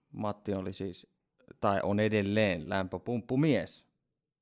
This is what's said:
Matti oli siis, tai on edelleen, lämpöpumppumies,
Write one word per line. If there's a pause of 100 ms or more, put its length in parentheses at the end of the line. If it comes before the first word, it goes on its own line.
(120)
Matti
oli
siis, (520)
tai
on
edelleen,
lämpöpumppumies, (500)